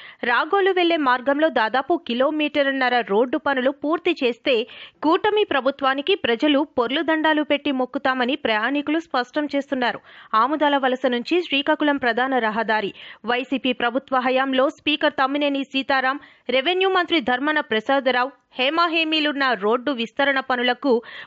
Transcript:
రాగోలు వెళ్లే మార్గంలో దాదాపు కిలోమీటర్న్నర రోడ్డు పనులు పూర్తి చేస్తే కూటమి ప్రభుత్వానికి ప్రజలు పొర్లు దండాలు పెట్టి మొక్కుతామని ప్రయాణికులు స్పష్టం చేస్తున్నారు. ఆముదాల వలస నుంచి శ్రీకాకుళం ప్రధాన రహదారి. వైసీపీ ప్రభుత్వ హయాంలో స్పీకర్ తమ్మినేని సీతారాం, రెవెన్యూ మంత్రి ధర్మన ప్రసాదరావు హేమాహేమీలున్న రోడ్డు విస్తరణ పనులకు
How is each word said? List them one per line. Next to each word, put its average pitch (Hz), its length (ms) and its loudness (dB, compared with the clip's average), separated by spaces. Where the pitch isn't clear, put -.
రాగోలు 320 480 2
వెళ్లే 349 260 2
మార్గంలో 277 520 2
దాదాపు 254 580 0
కిలోమీటర్న్నర 269 960 0
రోడ్డు 226 360 0
పనులు 269 340 0
పూర్తి 330 520 -2
చేస్తే 240 440 0
కూటమి 403 400 2
ప్రభుత్వానికి 277 720 0
ప్రజలు 277 520 2
పొర్లు 254 240 0
దండాలు 311 420 2
పెట్టి 285 280 -2
మొక్కుతామని 262 640 -2
ప్రయాణికులు 277 640 -2
స్పష్టం 294 460 -4
చేస్తున్నారు. 269 540 -2
ఆముదాల 285 440 2
వలస 254 300 0
నుంచి 247 340 0
శ్రీకాకుళం 294 560 0
ప్రధాన 254 400 0
రహదారి. 214 560 -2
వైసీపీ 247 460 -2
ప్రభుత్వ 240 460 -2
హయాంలో 262 520 2
స్పీకర్ 302 440 -2
తమ్మినేని 277 400 -2
సీతారాం, 269 560 -2
రెవెన్యూ 349 400 2
మంత్రి 349 320 2
ధర్మన 262 380 0
ప్రసాదరావు 254 720 0
హేమాహేమీలున్న 311 1000 0
రోడ్డు 226 380 0
విస్తరణ 269 480 -2
పనులకు 247 600 0